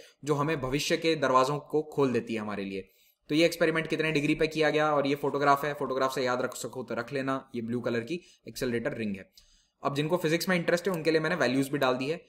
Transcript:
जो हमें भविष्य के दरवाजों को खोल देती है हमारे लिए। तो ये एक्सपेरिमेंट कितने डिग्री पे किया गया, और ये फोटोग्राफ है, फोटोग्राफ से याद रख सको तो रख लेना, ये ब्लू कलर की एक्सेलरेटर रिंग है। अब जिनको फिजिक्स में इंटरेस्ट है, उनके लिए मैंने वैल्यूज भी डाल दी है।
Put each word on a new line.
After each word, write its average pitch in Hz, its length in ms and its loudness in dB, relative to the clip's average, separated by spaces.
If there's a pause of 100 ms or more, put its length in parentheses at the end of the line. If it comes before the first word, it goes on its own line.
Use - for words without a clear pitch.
(240)
जो 147 100 2
हमें 147 260 0
भविष्य 143 360 0
के 160 200 2
दरवाजों 131 420 4
को 151 240 -2
खोल 139 300 0
देती 113 220 -2
है 110 60 -4
हमारे 101 240 -6
लिए। 95 240 -8 (400)
तो 151 60 -2
ये 160 120 6
एक्सपेरिमेंट 160 400 2
कितने 156 260 -2
डिग्री 151 220 2
पे 156 120 0
किया 156 240 0
गया, 151 220 2
और 143 140 2
ये 139 80 2
फोटोग्राफ 143 500 2
है, 147 100 -2
फोटोग्राफ 131 400 -2
से 139 80 -2
याद 123 200 0
रख 120 120 -4
सको 127 280 -10
तो 113 120 -8
रख 117 180 -6
लेना, 135 420 -4
ये 120 80 -6
ब्लू 120 180 -4
कलर 120 200 -2
की 160 480 -10
एक्सेलरेटर 120 440 -2
रिंग 110 240 -4
है। 95 140 -14 (540)
अब 139 100 -2
जिनको 156 220 0
फिजिक्स 170 320 0
में 185 80 4
इंटरेस्ट 170 320 0
है, 190 60 0
उनके 160 160 0
लिए 160 100 4
मैंने 160 160 0
वैल्यूज 135 320 2
भी 143 100 -2
डाल 131 160 2
दी 131 140 -4
है। 170 200 -4